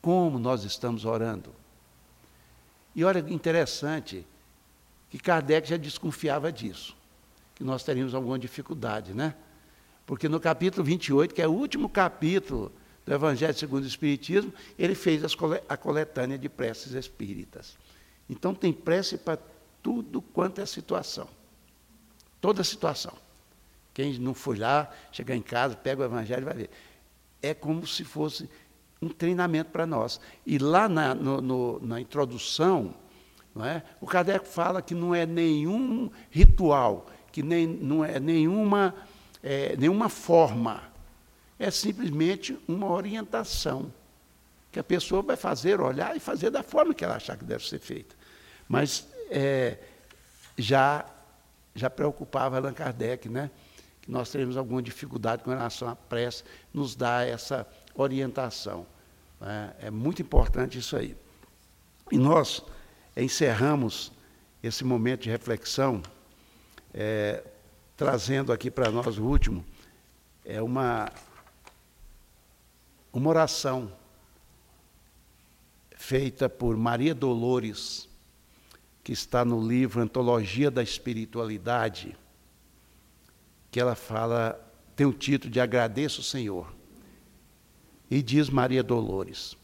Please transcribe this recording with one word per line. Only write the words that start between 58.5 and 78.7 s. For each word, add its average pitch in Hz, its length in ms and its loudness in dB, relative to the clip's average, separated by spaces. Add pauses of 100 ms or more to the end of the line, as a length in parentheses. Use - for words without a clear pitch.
né? 104 380 -8
É 113 100 -10
muito 127 320 -2
importante 127 560 2
isso 127 180 -6
aí. 113 220 -4 (920)
E - 80 4
nós 147 420 4 (540)
encerramos 131 960 0 (500)
esse 117 220 -6
momento 123 400 0
de 113 80 -4
reflexão, 117 720 -2 (880)
é, 107 500 -2 (540)
trazendo 131 560 0
aqui 123 160 -4
pra 120 220 0
nós 117 260 -2
o 107 60 -2
último, 113 420 2 (800)
é 107 160 -6
uma, 120 500 -2 (2000)
uma 131 160 0
oração 135 640 2 (2000)
feita 131 520 0
por 117 300 0
Maria 120 380 2
Dolores, 123 920 0 (960)